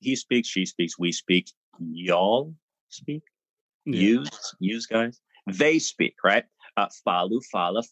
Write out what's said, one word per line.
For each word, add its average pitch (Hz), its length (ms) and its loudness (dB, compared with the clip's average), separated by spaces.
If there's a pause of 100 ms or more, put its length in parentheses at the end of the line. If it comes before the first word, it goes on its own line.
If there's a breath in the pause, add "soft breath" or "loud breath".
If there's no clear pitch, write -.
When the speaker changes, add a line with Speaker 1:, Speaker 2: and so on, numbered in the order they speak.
Speaker 1:
he 127 160 -2
speaks, 123 320 -2
she 92 180 -2
speaks, - 320 -6
we 87 140 0
speak, - 380 0 (300)
y'all 90 720 0 (360)
speak, 151 320 -12 (640)
Speaker 2:
Yeah. 110 140 -2
Speaker 1:
yous, 120 600 0
yous 110 260 -4
guys, 113 340 -2 (260 soft breath)
they 147 320 2
speak," - 440 -2
right? 101 220 4 (320 loud breath)
Uh, 101 120 0 (180)
falu, 95 340 0 (100)
fala, 95 420 -2